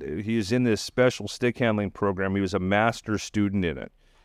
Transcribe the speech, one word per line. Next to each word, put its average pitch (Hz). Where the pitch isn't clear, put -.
he 98
was 104
in 127
this 113
special 123
stick 123
handling 107
program. 95
He 98
was 95
a 95
master 104
student 101
in 73
it, -